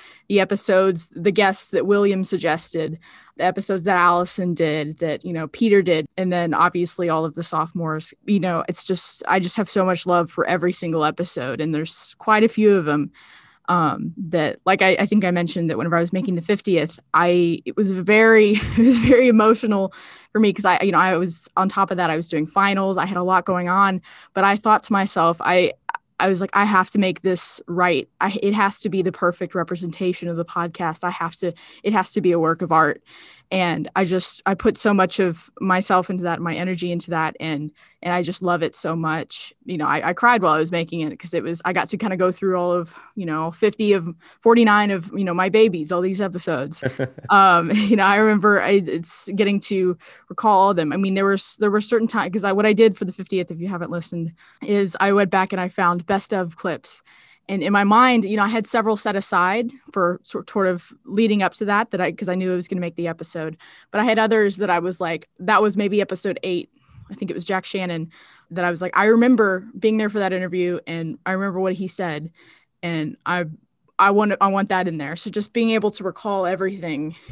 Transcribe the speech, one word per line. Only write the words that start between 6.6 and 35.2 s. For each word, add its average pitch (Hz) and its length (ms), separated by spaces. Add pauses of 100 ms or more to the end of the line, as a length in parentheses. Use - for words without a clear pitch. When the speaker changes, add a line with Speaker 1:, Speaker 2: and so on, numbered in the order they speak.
Speaker 1:
all 160 160
of 147 80
the 170 100
sophomores, 160 720 (120)
you 202 140
know, 175 300
it's - 140
just, - 440
I 190 120
just 180 180
have 202 120
so 196 140
much 185 220
love 175 260
for - 140
every 180 260
single 165 320
episode, 151 560
and 156 160
there's - 420
quite 214 280
a - 20
few 214 280
of 170 100
them, 147 260 (560)
um, 165 480
that, 160 500
like, 196 160
I, 190 180
I 196 60
think 208 200
I 180 60
mentioned 170 380
that 123 80
whenever 170 200
I - 20
was 170 140
making 185 220
the 170 60
fiftieth, 170 580 (140)
I, 175 520
it - 100
was 196 160
very, 214 600
<laughs> - 260
it - 0
was 233 220
very 254 280
emotional 214 640 (400)
for 214 80
me 208 140
'cause 202 120
I, 180 160
you 196 100
know, 160 80
I 185 180
was, 175 400
on 190 100
top 196 240
of 180 60
that, 170 140
I 156 40
was 165 140
doing 156 160
finals, 196 520
I 185 80
had 190 120
a 180 60
lot 185 200
going 180 240
on, 190 340 (320)
but 190 100
I 196 120
thought 214 280
to - 100
myself, 175 480
I, 180 320 (440)
I 190 120
was 185 100
like, 190 140
"I 202 100
have 196 280
to 208 80
make 185 240
this 185 440
right. 175 400 (140)
I, 196 200
it 202 120
has 202 280
to 214 80
be 185 120
the 180 100
perfect 180 420
representation 175 760
of 170 80
the 170 80
podcast. 170 580
I 180 60
have 165 280
to, 175 140 (320)
it 208 80
has 196 220
to 202 80
be 175 100
a 170 80
work 160 220
of 170 100
art." 160 320 (480)
And 180 440
I 190 100
just, 180 420
I 196 80
put 214 200
so 214 160
much 190 280
of 175 400